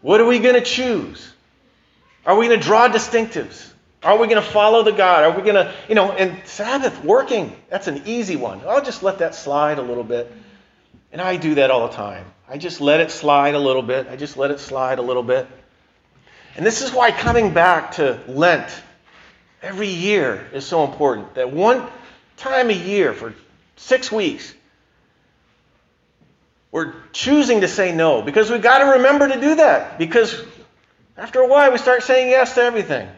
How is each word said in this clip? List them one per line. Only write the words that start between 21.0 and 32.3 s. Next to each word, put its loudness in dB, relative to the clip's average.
That -4
one 0
time -2
a 2
year -2
for -12
six -2
weeks, -6
we're -6
choosing 2
to 2
say -2
no, 2
because 0
we've -2
gotta 6
remember 4
to -2
do 2
that. 2
Because 0
after -6
a 4
while, 6
we 0
start 2
saying 2